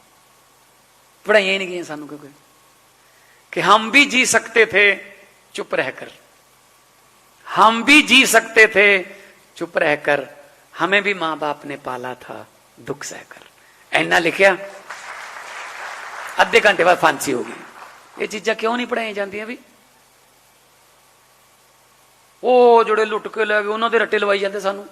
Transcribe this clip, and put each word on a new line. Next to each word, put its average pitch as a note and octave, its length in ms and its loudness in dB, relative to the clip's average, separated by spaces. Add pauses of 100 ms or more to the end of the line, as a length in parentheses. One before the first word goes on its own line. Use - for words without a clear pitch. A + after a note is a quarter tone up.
(1200)
ਪੜ੍ਹਾਈਆਂ G3 280 2
ਹੀ G3 60 0
ਨਹੀਂ F#3 100 -6
ਗਈਆਂ F3 160 -8
ਸਾਨੂੰ D3 240 -12
ਕਿਉਂਕਿ, D3 200 -18 (1200)
ਕਿ E3+ 100 -4
ਹਮ G#3+ 280 2
ਵੀ C4+ 160 4
ਜੀ A#3+ 180 0
ਸਕਤੇ A3+ 400 0
ਥੇ G3+ 480 0 (400)
ਚੁੱਪ G3+ 220 -10
ਰਹਿ C3+ 180 -4
ਕਰ, B2 180 -18 (1500)
ਹਮ A3+ 260 4
ਵੀ D4 180 8
ਜੀ A#3+ 240 4
ਸਕਤੇ A3 400 4
ਥੇ G3+ 380 2 (520)
ਚੁੱਪ E3+ 220 -8
ਰਹਿ D#3 180 0
ਕਰ, C#3+ 300 -2 (520)
"हमें F#3+ 240 0
भी G3 120 -2
माँ D#3+ 240 -6
बाप D3 260 -6
ने C#3+ 120 -12
पाला B2+ 380 -12
था A2 320 -18 (340)
दुख C3+ 240 -12
सहकर।" - 400 -18 (540)
इन्ना E3+ 200 0
लिखिया, F3 400 4 (1800)
अद्धे G3 220 2
घंटे F#3 240 2
बाद F3 140 4
फांसी C#3+ 340 0
हो A#2+ 120 -4
गई। A#2 80 -14 (680)
ये G#3+ 80 -4
चीज़ां G#3 300 -4
क्यों A3+ 200 -2
नहीं B3 100 -6
पढ़ाई A3+ 260 -6
जांदियां G3+ 340 -8
भी? A#3+ 120 -14 (2750)
ओ, A#3+ 400 6
जेड़े G#3+ 200 0
लुट G#3+ 300 -6
के G#3+ 100 -2
लै G#3 180 0
गए, G3+ 60 -6
उन्हां A3 220 -2
दे A3+ 80 2
रट्टे G#3+ 200 0
लवाई G3+ 200 0
जांदे G3 220 -6
सानू। G3 320 -6